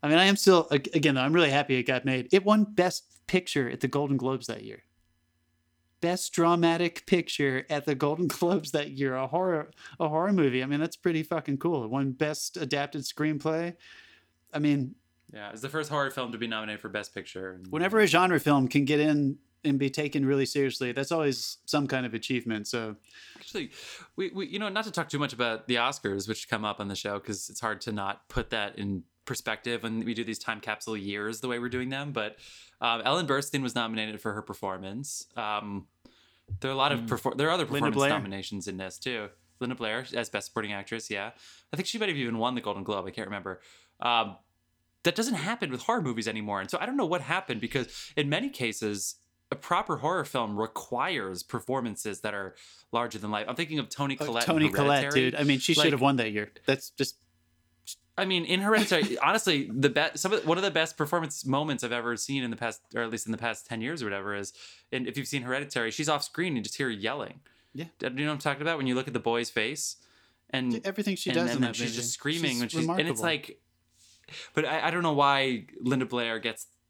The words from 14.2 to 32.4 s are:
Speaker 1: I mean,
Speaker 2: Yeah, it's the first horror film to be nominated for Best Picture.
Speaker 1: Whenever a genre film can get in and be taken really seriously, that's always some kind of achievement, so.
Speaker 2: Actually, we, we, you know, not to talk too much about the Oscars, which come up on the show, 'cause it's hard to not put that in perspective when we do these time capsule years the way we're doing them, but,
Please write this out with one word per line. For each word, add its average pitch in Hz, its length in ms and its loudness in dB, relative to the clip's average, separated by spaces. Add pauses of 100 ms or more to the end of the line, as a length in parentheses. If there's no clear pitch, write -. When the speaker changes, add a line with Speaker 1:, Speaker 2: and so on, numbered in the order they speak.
Speaker 1:
I 156 60 -4
mean, 143 360 2 (380)
Speaker 2:
Yeah, 104 180 -10
it's 110 100 -12
the 135 80 -8
first 151 200 -4
horror 143 220 0
film 123 220 -4
to 117 40 -8
be 117 100 -4
nominated 110 340 -6
for 104 80 -10
Best 104 240 -6
Picture. 92 560 -10
Speaker 1:
Whenever 190 300 2
a 208 80 8
genre 170 320 6
film 139 280 6
can 143 180 4
get 147 140 4
in 147 380 4 (260)
and 139 160 4
be 135 100 2
taken 147 360 0
really 139 200 4
seriously, 131 460 0
that's 135 200 -2
always 151 540 0
some 147 220 2
kind 131 180 0
of 113 80 -4
achievement, 113 540 -2
so. 110 280 -4 (420)
Speaker 2:
Actually, - 340 -8 (440)
we, 185 160 -2
we, 185 160 -4
you 175 120 -6
know, 214 100 -2
not 208 160 -2
to 214 60 -8
talk 160 180 -2
too 143 100 -2
much 143 140 0
about 113 340 -2
the 123 80 2
Oscars, 104 520 0
which - 220 -6
come 107 160 -2
up 104 140 -2
on 101 80 -4
the 98 80 -4
show, 101 240 -4
'cause 98 300 -8
it's - 100 -12
hard 107 220 -2
to 117 100 -6
not 101 360 -6
put - 220 -4
that 104 280 -4
in 98 260 -4 (220)
perspective 117 580 -4
when 113 200 -2
we 113 100 -2
do 113 100 -4
these 107 160 -6
time 110 200 -6
capsule 107 380 -6
years 104 440 -4
the 127 60 -6
way 120 120 -2
we're 123 100 -4
doing 127 200 -4
them, 143 220 -6
but, 107 260 -4 (440)